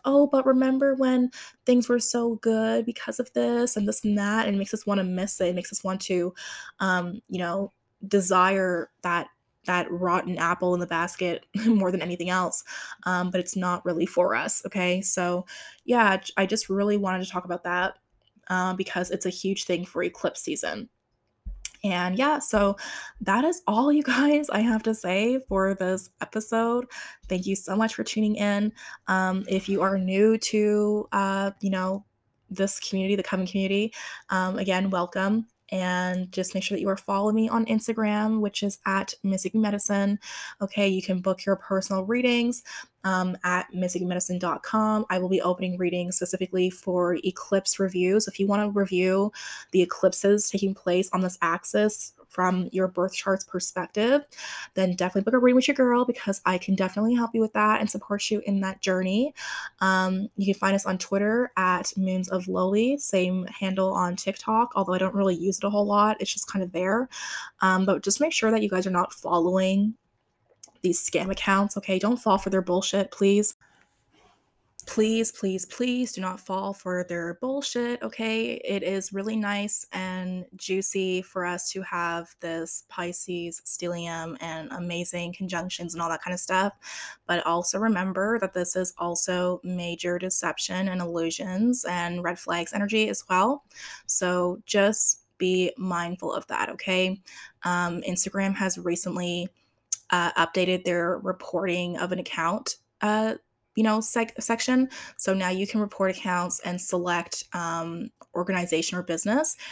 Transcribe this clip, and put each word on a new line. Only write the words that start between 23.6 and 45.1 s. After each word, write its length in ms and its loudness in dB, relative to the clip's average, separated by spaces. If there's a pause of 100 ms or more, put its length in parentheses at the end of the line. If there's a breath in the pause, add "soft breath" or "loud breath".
all, 240 4
you 120 6
guys, 480 4
I 100 2
have 220 4
to 120 2
say 540 2
for 260 2
this 360 0 (100)
episode. 640 0 (400 loud breath)
Thank 200 -2
you 100 0
so 180 -4
much 200 2
for 100 -4
tuning 320 0
in. 360 2 (360 loud breath)
Um, 400 0
if 180 0
you 140 0
are 160 2
new 400 4
to, 760 2
uh, 400 0 (100)
you 80 0
know, 340 -2 (460)
this 300 0
community, 360 0
the 60 0
Coven 240 -2
community, 480 0 (340 loud breath)
um, 300 0
again, 320 0
welcome. 560 0 (260)
And 600 -2
just 200 -4
make 120 -2
sure 120 -4
that 40 -4
you 80 -2
are 80 0
following 400 0
me 120 2
on 180 0
Instagram, 760 0
which 240 -2
is 220 -2
at 360 -2
Mystic 320 0
Medicine. 640 2 (420 loud breath)
Okay, 280 0
you 120 0
can 200 -2
book 240 -2
your 100 2
personal 480 -2
readings, 600 0 (400 loud breath)
um, 400 0
at 280 0
mystic 300 -2
medicine 380 -2
dot 240 -2
com. 460 2